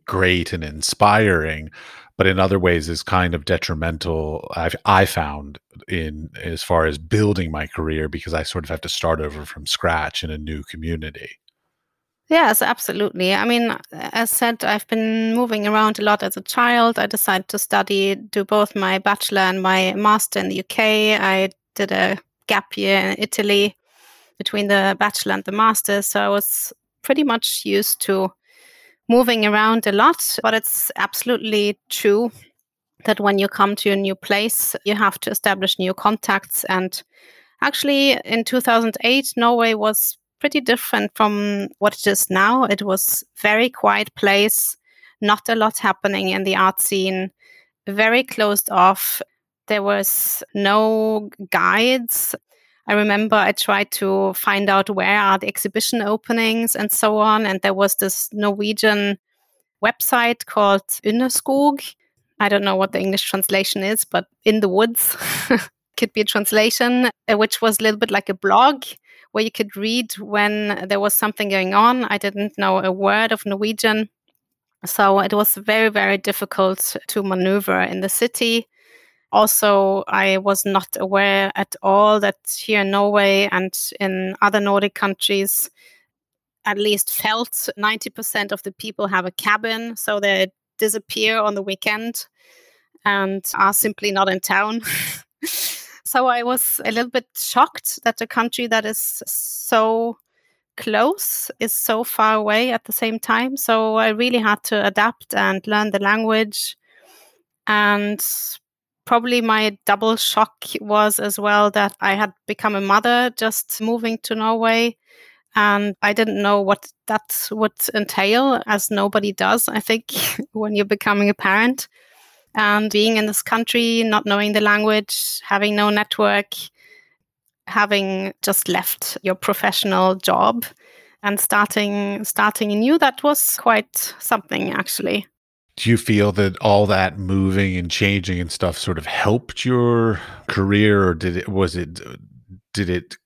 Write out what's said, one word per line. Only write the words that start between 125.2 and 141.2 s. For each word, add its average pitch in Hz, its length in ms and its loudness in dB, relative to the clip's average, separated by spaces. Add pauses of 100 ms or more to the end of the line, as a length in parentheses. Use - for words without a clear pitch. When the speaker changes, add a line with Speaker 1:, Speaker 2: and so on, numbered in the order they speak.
Speaker 2:
having 208 320 0
no 208 140 2
network, 208 640 0 (1120)
having 196 800 0
just - 260 0
left - 540 -4
your 190 100 0
professional 190 800 0
job 196 500 0 (600)
and 202 160 -2
starting, 202 840 0
starting 214 480 0
anew, 240 280 2
that 269 240 0
was - 340 0
quite - 640 0
something, - 520 -4
actually. - 540 -4 (520)
Speaker 1:
Do - 120 -2
you 117 80 4
feel 104 360 2
that 98 260 0
all 104 260 4
that 95 320 0
moving 95 580 0
and 87 140 -4
changing 95 500 0
and 85 120 -6
stuff 87 260 -4
sort 82 220 -4
of - 80 -10
helped - 580 -2
your 120 560 2 (240)
career, 101 640 4
or 87 80 2
did 87 200 -4